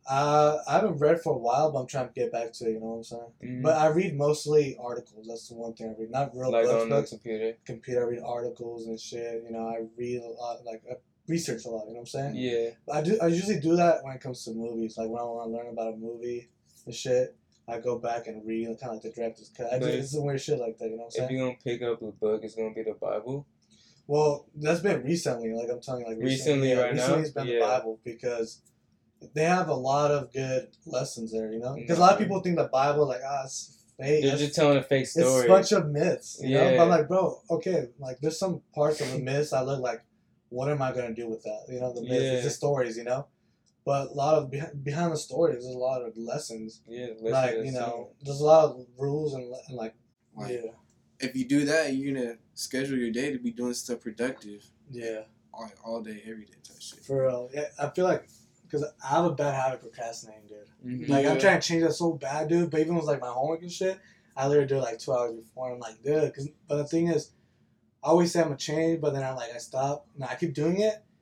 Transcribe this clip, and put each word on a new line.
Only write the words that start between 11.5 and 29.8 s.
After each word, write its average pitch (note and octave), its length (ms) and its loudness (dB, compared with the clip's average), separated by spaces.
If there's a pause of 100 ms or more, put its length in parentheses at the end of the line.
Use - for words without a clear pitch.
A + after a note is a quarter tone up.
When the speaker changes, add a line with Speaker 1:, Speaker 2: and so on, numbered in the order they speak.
Speaker 1:
a A#2+ 60 -12
lot, A2 180 -6
you A2+ 60 -16
know A#2+ 60 -14
what - 20 -
I'm A#2+ 60 -16
saying? - 280 -6
Speaker 2:
Yeah. A#2 360 -2 (220)
Speaker 1:
I D3+ 80 0
do. G3 200 2
I E3+ 60 4
usually F3 340 0
do E3 160 4
that E3+ 260 4
when C3 100 -12
it C3 60 -14
comes B2+ 240 -10
to A#2 80 -10
movies. A2+ 460 -6
Like, A2+ 100 -4
when A#2 140 -6
I - 20 -6
wanna A#2 320 -8
learn A#2+ 120 -8
about A2+ 260 -6
a - 20 -12
movie A#2+ 540 -10 (360)
and B2 80 -12
shit, B2+ 440 0 (320)
I A#2 100 -6
go A#2 180 -2
back A#2 300 -4
and G#2+ 180 -12
read, A2+ 220 -4 (100)
kinda A#2 180 -8
like A2 80 -14
the A2+ 80 -10
director's - 440 -8
cut. A#2+ 160 -6
I B2+ 80 0
Speaker 2:
But B2 60 0
Speaker 1:
do, B2 140 0
it's C3+ 120 -8
some D3 140 -2
weird C#3 160 -2
shit C#3+ 180 -2
like A2+ 200 -6
that, A2+ 100 -6
you A2+ 80 -8
know A#2 60 -10
what - 20 -
I'm - 20 -16
Speaker 2:
if - 60 -18
Speaker 1:
saying? B2+ 180 -2
Speaker 2:
you C3 80 -2
gonna B2+ 240 -2
pick A#2+ 180 -4
up A#2 200 -2
a G#2+ 100 -8
book, A2 320 -2
it's G#2+ 120 -12
gonna A2 180 -4
be A2 100 -6
the G#2+ 120 -4
Bible? A2+ 520 -6 (580)
Speaker 1:
Well, D3 480 2
that's D3+ 280 0
been E3 200 2
recently, B2 520 -2
like A#2+ 160 -4
I'm B2 100 -4
telling B2+ 220 -8
you, A#2 80 -10
like, A2 120 -6
recently. C3+ 460 2
Speaker 2:
Recently, - 40 4
Speaker 1:
Yeah, B2 100 6
Speaker 2:
right B2 100 2
Speaker 1:
recently C3+ 280 2
Speaker 2:
now? - 40 2
Speaker 1:
it's C#3+ 80 -4
been B2 160 -4
Speaker 2:
Yeah. A#2 60 -2
Speaker 1:
the A#2 80 4
Bible A2+ 420 0
because A#2 580 -4 (720)
they D#3 120 2
have F3 240 2
a D3 40 2
lot C#3 380 2